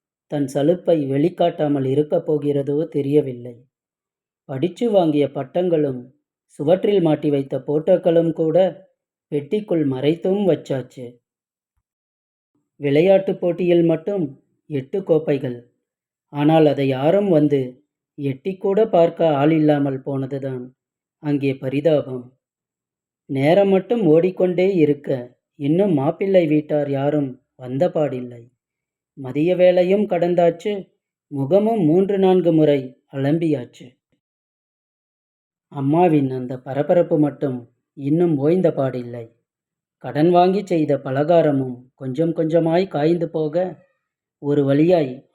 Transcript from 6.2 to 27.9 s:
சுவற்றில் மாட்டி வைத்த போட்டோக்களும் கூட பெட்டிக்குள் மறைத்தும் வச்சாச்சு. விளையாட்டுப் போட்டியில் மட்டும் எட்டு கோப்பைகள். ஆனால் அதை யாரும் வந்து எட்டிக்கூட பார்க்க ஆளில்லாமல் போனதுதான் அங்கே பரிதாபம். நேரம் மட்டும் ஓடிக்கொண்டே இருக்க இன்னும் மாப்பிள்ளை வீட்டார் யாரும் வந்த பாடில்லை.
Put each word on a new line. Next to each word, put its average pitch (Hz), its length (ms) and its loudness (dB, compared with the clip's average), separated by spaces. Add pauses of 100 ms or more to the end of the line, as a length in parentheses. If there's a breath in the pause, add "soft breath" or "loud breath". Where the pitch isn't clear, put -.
சுவற்றில் 185 580 0
மாட்டி 151 280 0
வைத்த 139 280 -2
போட்டோக்களும் 165 760 0
கூட 160 240 -2 (720)
பெட்டிக்குள் 165 560 -4
மறைத்தும் 170 640 -2
வச்சாச்சு. 131 720 -6 (1500)
விளையாட்டுப் 180 640 2
போட்டியில் 175 440 2
மட்டும் 160 580 -4 (240)
எட்டு 147 360 -8
கோப்பைகள். 143 680 -2 (540)
ஆனால் 151 400 2
அதை 139 200 0
யாரும் 156 420 0
வந்து 143 560 0 (340)
எட்டிக்கூட 190 720 -2
பார்க்க 170 400 2
ஆளில்லாமல் 147 760 0
போனதுதான் 135 720 -8 (440)
அங்கே 139 380 -2
பரிதாபம். 131 840 -4 (840)
நேரம் 147 440 2
மட்டும் 196 380 0
ஓடிக்கொண்டே 180 680 2
இருக்க 143 640 -2 (160)
இன்னும் 170 380 0
மாப்பிள்ளை 170 540 0
வீட்டார் 147 440 -2
யாரும் 139 520 -2 (120)
வந்த 131 340 -4
பாடில்லை. 127 640 -6 (640)